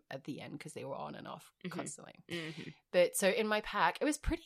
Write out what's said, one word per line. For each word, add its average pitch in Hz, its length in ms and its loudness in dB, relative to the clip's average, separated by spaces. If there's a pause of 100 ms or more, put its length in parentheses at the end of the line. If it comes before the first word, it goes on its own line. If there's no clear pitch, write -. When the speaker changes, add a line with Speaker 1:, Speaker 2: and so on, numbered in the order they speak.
(120)
Speaker 1:
at 139 120 -10
the - 180 -8
end 135 180 -10
'cause 151 140 -12
they 127 120 -8
were 135 100 -6
on 151 200 -6
and - 120 -10
off - 240 -12 (140)
Speaker 2:
Mm-hmm. 175 140 -6
Speaker 1:
constantly. - 340 -10 (180)
Speaker 2:
Mm-hmm. 160 380 -6 (220)
Speaker 1:
But 175 240 6
so 190 140 4
in 214 180 2
my 214 140 2
pack, 180 400 2
it - 40 4
was 294 120 4
pretty - 280 0